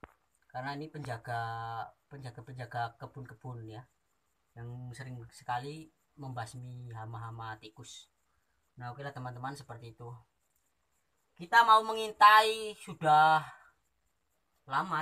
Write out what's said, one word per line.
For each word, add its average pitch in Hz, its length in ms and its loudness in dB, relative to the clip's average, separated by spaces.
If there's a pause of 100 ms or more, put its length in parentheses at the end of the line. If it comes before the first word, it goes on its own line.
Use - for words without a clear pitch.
(460)
Karena 135 320 -8
ini 151 80 -8
penjaga, 117 960 -6 (320)
penjaga-penjaga 123 880 -10
kebun-kebun 123 640 -14
ya. 110 160 -14 (720)
Yang 117 160 -14 (240)
sering 127 240 -12 (160)
sekali 143 560 -8 (240)
membasmi 123 800 -12
hama-hama 113 640 -12
tikus. - 480 -20 (720)
Nah, 123 160 -12
oke 135 80 -14
lah 143 80 -10
teman-teman, 127 480 -10
seperti 117 400 -16
itu. 120 80 -16 (1300)
Kita 202 320 4
mau 220 160 8
mengintai 220 960 6
sudah 156 640 6 (1300)
lama, 156 320 -2